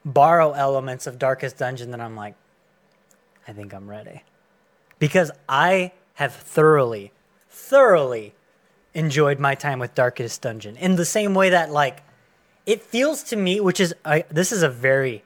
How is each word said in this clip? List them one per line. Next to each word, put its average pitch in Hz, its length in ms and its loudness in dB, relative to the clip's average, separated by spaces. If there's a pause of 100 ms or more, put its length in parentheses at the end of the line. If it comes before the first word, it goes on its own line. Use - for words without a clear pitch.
borrow 151 480 4
elements 135 560 -4
of 127 100 -12
Darkest 131 400 -4
Dungeon 123 340 -8
that 120 100 -12
I'm 113 160 -14
like, 104 180 -14 (1120)
"I 110 60 -18
think 101 200 -18
I'm 98 160 -16
ready." - 340 -18 (760)
Because 156 320 2 (160)
I 180 460 2 (220)
have 143 180 -4
thoroughly, 131 800 0 (360)
thoroughly 147 840 2 (600)
enjoyed 147 460 0
my 139 160 0
time 139 220 -6
with 123 160 -8
Darkest 123 480 -2
Dungeon 110 360 -10
in 185 180 0
the 170 80 0
same 202 300 -2
way 190 160 4
that, 165 200 2
like, 147 320 0 (640)
it 220 160 0
feels 277 420 -2
to - 120 -8
me, 190 240 0
which 190 220 2
is, 170 120 0 (120)
I, 156 260 0
this 180 220 -2
is 185 100 -2
a 147 60 4
very 131 560 0